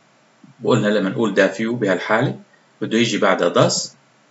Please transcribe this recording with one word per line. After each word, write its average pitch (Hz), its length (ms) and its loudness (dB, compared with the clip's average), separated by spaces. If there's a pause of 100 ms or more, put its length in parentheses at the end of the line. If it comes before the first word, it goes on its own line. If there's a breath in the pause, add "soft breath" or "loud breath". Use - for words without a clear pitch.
(640)
وقلنا 107 260 2
لما 101 200 0
نقول 104 260 -2
dafür 98 380 0
بهالحالة 110 680 -2 (400 soft breath)
بده - 180 -2
يجي 104 200 0
بعدها 90 500 2
das - 260 -6 (360)